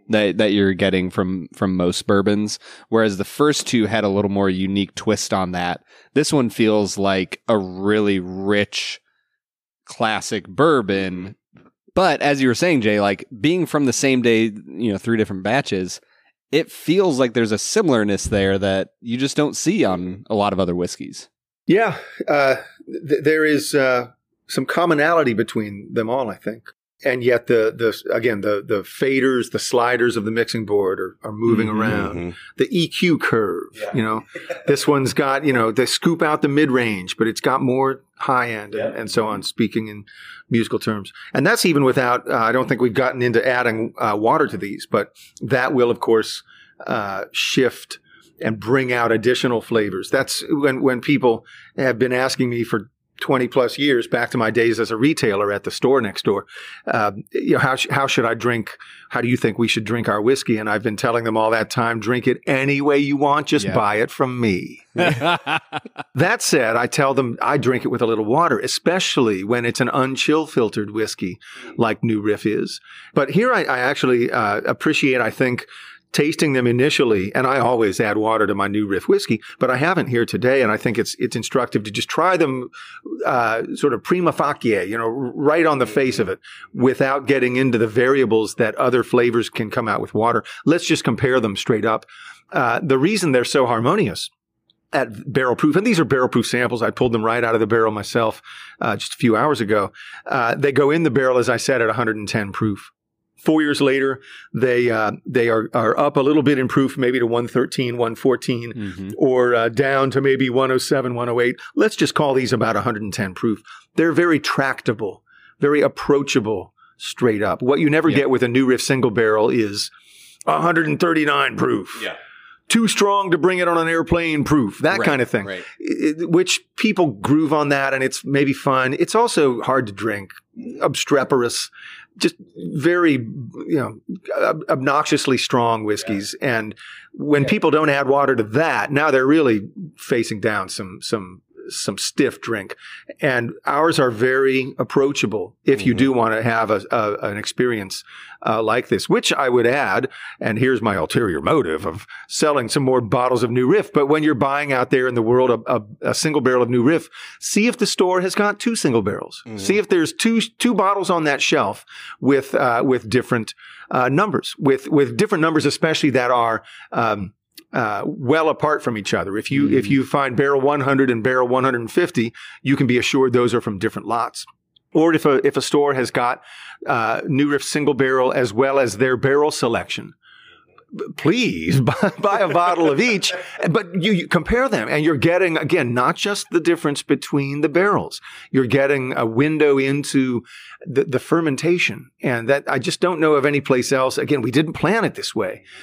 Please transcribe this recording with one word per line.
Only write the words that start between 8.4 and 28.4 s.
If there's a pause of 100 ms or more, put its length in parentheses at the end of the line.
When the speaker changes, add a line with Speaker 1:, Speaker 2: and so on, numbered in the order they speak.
Speaker 1:
classic
bourbon. (580)
But
as
you
were
saying,
Jay,
like, (160)
being
from
the
same
day, (220)
you
know,
three
different
batches, (520)
it
feels
like
there's
a
similarness
there
that (100)
you
just
don't
see
on
a
lot
of
other
whiskeys. (380)
Speaker 2:
Yeah, (320)
uh, (520)
th-,
there
is,
uh, (380)
some
commonality
between
them
all,
I
think. (360)
And
yet
the,
the,
again,